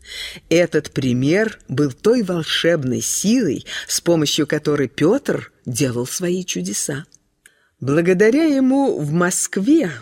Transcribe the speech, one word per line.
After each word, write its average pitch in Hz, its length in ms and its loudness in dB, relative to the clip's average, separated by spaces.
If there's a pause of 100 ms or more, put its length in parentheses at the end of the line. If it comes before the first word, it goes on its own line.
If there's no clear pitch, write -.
(500)
Этот 165 420 0
пример 139 640 0 (120)
был 139 240 0
той 240 300 2
волшебной 165 760 -2
силой, 190 640 0 (220)
с - 140 -4
помощью 160 440 2
которой 147 440 -2
Пётр 165 640 0 (120)
делал 123 400 -2
свои 180 380 -4
чудеса. 180 640 -6 (720)
Благодаря 180 640 2
ему 269 560 2
в 147 140 -4
Москве, 190 800 0 (100)